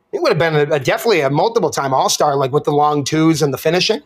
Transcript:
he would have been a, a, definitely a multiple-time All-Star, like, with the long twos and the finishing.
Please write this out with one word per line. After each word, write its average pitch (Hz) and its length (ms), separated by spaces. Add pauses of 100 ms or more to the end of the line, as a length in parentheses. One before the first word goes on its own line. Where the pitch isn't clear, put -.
(140)
he - 60
would 330 100
have 180 100
been 165 160
a, 147 200
a, 147 40
definitely 185 400
a 135 100
multiple-time 151 640
All-Star, 151 440
like, 135 160
with 147 100
the 156 80
long 147 320
twos 156 380
and 135 120
the 123 40
finishing. 185 480